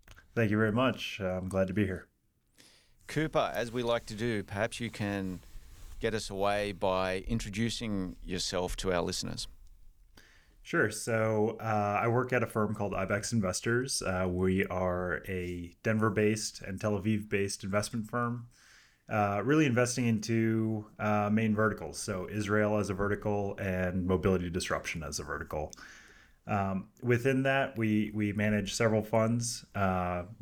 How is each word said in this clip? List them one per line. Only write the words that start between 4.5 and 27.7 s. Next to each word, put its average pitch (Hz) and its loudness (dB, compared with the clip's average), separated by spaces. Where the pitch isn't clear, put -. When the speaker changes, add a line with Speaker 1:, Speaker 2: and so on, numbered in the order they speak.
Speaker 2:
you 113 -4
can 98 -4
get 113 -2
us 110 -4
away 101 0
by 92 0
introducing 107 -4
yourself 90 -4
to 92 0
our 87 2
listeners. - -6
Speaker 1:
Sure. 143 2
So, 110 0
uh, 104 0
I 120 2
work 123 2
at 104 4
a 110 -2
firm 107 0
called 101 -2
Ibex 101 -2
Investors. 117 0
Uh, 92 0
we 92 2
are 90 -2
a 87 -6
Denver-based 107 2
and 95 -8
Tel 104 0
Aviv-based 98 0
investment 104 -2
firm, 120 -4
uh, 104 2
really 151 6
investing 123 4
into, 113 2
uh, 104 2
main 110 4
verticals. 101 0
So 92 -4
Israel 104 2
as 101 0
a 98 0
vertical 101 0
and 92 0
mobility 90 4
disruption 82 -4
as 73 -6
a 76 -8
vertical. 76 -6
Um, 98 -2
within 127 4
that, 135 0